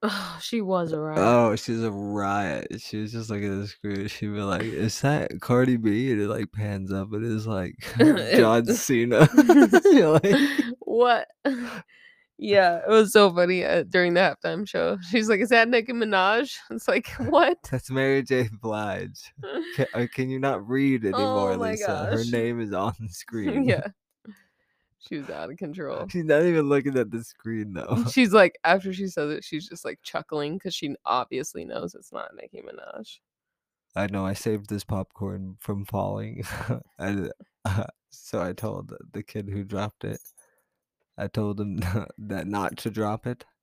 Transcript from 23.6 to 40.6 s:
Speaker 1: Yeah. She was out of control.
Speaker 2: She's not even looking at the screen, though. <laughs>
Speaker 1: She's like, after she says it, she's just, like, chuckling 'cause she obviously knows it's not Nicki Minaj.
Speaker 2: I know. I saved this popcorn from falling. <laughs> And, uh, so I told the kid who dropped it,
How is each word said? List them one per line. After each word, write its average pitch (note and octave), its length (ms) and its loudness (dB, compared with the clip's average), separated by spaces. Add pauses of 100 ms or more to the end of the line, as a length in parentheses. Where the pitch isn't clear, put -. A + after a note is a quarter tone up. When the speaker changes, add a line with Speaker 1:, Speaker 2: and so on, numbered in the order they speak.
Speaker 1:
Yeah. G3+ 200 0 (1120)
She - 180 -12
was C#3 140 -10
out D2+ 180 -8
of D#3 80 -14
control. D#3+ 520 -8
Speaker 2:
She's E3+ 160 -4
not D3+ 180 6
even D#3+ 260 4
looking C#3 260 2
at A#2+ 140 0
the A2+ 140 -6
screen, A2 500 -8
though. C3+ 340 -2
<laughs> A#2 40 -4
Speaker 1:
She's A#3+ 220 4
like, G3 300 6
after F#3 300 0
she G3 140 -6
says D3+ 240 -4
it, - 120 -8
she's E3 240 -10
just, - 160 -18
like, - 200 -10
chuckling D#3 560 -6
'cause F3 160 -10
she C#3+ 180 -8 (120)
obviously B2 600 -4
knows - 300 -10
it's - 180 -20
not - 220 -12
Nicki - 260 -20
Minaj. - 560 -18 (800)
Speaker 2:
I G2 120 -4
know. F#2+ 200 -4
I F#2+ 60 -4
saved G#2 360 -6
this G#2 140 -6
popcorn F#2+ 760 -8
from G2+ 260 -8
falling. G#2 580 -6 (260)
<laughs> - 300 -10
And, G2 320 -6 (340)
uh, G2 200 -2 (260)
so - 320 -8
I F#2 100 -6
told G2+ 400 -10 (180)
the G2+ 120 -12
kid G2+ 260 -10
who G2 140 -6
dropped G2+ 400 -8
it, G#2+ 160 -10 (1000)